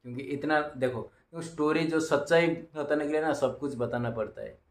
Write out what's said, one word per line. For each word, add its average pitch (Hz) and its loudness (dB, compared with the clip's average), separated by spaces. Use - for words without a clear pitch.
क्योंकि 127 -10
इतना 147 0
देखो, 123 0
क्योंकि - -12
स्टोरी 156 2
जो 160 2
सच्चाई 165 4
बताने 151 0
के 147 -2
लिए 156 2
ना 156 0
सब - 0
कुछ 139 -4
बताना 120 -2
पड़ता 110 -6
है - -12